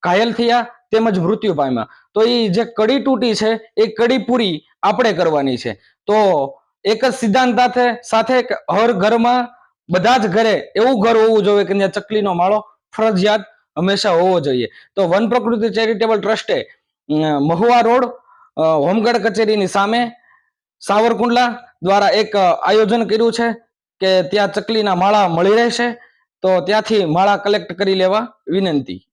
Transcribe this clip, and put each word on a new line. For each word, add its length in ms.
ઘાયલ 300
થયા 340
તેમજ 260
મૃત્યુ 360
પામ્યા. 340
તો 80
ઈ 260
જે 160
કડી 380
તૂટી 320
છે, 420
એ 100
કડી 320
પૂરી 460
આપણે 300
કરવાની 440
છે. 160
તો 80
એક 200
જ 100
સિદ્ધાંત 420
સાથે, 460
સાથે 400
કે 120
હર 200
ઘરમાં, 560
બધા 260
જ 100
ઘરે 500
એવું 240
ઘર 160
હોવું 260
જોઈએ 220
કે 100
જ્યાં 160
ચકલીનો 440
માળો 300
ફરજિયાત 440
હંમેશા 320
હોવો 300
જોઈએ. 260
તો 120
વન 200
પ્રકૃતિ 420
ચેરિટેબલ 500
ટ્રસ્ટે, 400
અ, 800
મહુવા 420
રોડ, 240
અ, 60
હોમગાર્ડ 640
કચેરીની 400
સામે 460
સાવરકુંડલા 800
દ્વારા 260
એક, 280
અ, 20
આયોજન 680
કર્યું 280
છે 200
કે 220
ત્યાં 300
ચકલીના 420
માળા 340
મળી 260
રહેશે. 360
તો 180
ત્યાંથી 440
માળા 320
કલેક્ટ 360
કરી 220
લેવા 340
વિનંતી. 680